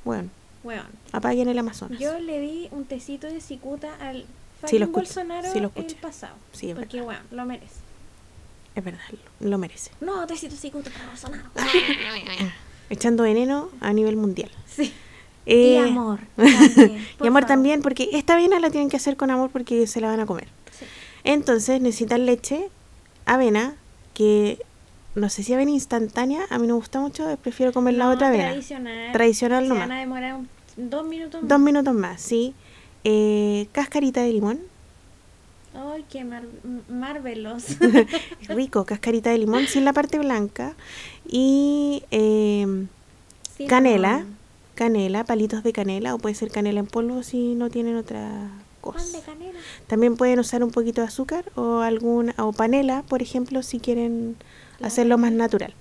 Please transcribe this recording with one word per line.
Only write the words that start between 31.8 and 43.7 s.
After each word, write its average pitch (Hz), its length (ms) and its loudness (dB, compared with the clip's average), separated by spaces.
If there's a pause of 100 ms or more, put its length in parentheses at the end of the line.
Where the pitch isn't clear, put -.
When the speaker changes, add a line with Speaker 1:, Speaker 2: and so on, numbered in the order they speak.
Speaker 1:
más, 180 260 -4
sí. 240 340 -2 (500)
Eh, 208 680 2
cascarita 277 500 0
de 240 100 2
limón. 214 280 0 (1120)
Speaker 2:
Ay, 294 360 -10
qué 262 140 -12
mar-, 240 180 -12 (220)
m-, 247 240 -10
marvelous. 247 880 -8 (340)
Speaker 1:
<laughs> - 380 -8
Rico, 220 360 -2
cascarita 226 460 -2
de 233 80 2
limón 226 300 2
sin 269 160 2
la 277 80 4
parte 294 260 0
blanca. 254 560 -4 (540)
Y, 285 840 2
eh, 214 540 2 (920)
Speaker 2:
Cinnamon. 277 120 -10
Speaker 1:
canela, 240 560 4 (500)